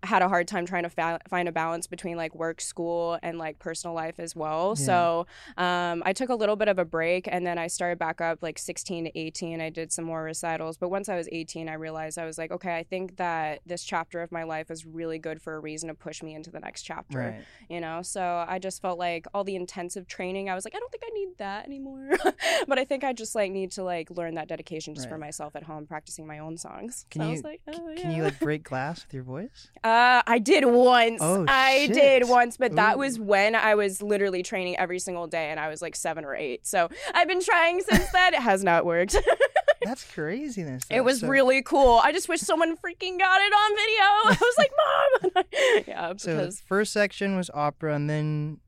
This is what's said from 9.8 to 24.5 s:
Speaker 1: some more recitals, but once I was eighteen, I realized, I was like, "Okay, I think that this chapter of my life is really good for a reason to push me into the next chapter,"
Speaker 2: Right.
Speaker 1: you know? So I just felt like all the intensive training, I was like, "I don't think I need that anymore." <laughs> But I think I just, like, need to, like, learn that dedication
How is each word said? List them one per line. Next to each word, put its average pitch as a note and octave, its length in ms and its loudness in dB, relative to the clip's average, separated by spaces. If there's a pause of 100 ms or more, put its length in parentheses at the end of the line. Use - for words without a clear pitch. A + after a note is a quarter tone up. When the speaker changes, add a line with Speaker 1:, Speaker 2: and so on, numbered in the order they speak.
Speaker 1:
some E3 140 -6
more E3 180 -6
recitals, D#3+ 540 -6
but F3+ 120 -4
once G3 200 -4
I G3 60 -2
was E3+ 160 -4
eighteen, E3 360 -8
I D#3 60 -8
realized, D#3+ 460 -10
I E3 60 -6
was D#3+ 120 -10
like, E3 140 -8
"Okay, F3 260 -6
I E3 60 -6
think F#3 340 -8
that D#3+ 480 -4
this F3 180 -10
chapter E3+ 380 -6
of E3+ 100 -10
my E3 120 -8
life D#3+ 260 -8
is D#3+ 160 -12
really E3 320 -8
good D#3+ 240 -8
for D#3 140 -10
a D#3 40 -8
reason D#3 280 -10
to D#3 80 -10
push - 260 -14
me D#3 140 -14
into D#3+ 160 -16
the - 80 -14
next - 240 -14
chapter," C3 480 -8
Speaker 2:
Right. A2 140 -16 (220)
Speaker 1:
you E3+ 140 -10
know? E3 220 -8
So F3 440 -2
I F#3 120 -4
just F#3+ 240 -8
felt F3+ 160 -4
like E3+ 340 -4
all G3+ 100 -2
the G3 120 -4
intensive F3+ 500 -8
training, G3 460 -6
I F3+ 40 -2
was F#3+ 100 -8
like, - 100 -14
"I G4+ 40 -6
don't A#4+ 120 -10
think A4+ 120 -12
I A#4 120 -10
need G4 140 -6 (100)
that G3+ 260 -8
anymore." C4+ 460 -10
<laughs> - 560 0
But C4+ 100 0
I C4 80 0
think C4+ 180 -4
I C4+ 100 -2
just, A3+ 200 -10
like, G3+ 180 0
need F#3+ 200 -6
to, F#3+ 120 -8
like, F3 280 -6
learn E3+ 240 -8
that D#3+ 140 -8
dedication D#3 440 -10